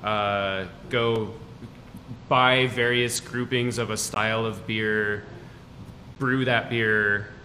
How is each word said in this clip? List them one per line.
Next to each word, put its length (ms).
uh, 600
go 440
buy 400
various 520
groupings 580
of 120
a 80
style 480
of 220
beer, 560
brew 260
that 240
beer 600